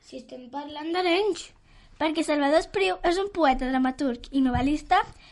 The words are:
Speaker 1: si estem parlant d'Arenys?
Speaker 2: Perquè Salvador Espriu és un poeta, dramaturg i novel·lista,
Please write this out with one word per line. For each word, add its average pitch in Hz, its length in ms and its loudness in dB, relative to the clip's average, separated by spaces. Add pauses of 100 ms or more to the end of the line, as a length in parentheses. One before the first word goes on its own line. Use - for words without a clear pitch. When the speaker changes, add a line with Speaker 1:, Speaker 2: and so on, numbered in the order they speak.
Speaker 1:
si - 160 -18
estem 254 320 -16
parlant 294 480 -10
d'Arenys? 370 480 0 (560)
Speaker 2:
Perquè 311 240 0
Salvador 302 380 2
Espriu 370 420 0
és 349 160 2
un 403 80 -2
poeta, 262 400 2
dramaturg 262 640 -2
i 269 80 2
novel·lista, 277 640 2 (260)